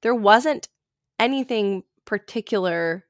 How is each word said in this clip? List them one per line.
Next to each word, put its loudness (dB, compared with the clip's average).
there 0
wasn't 2
anything -2
particular -4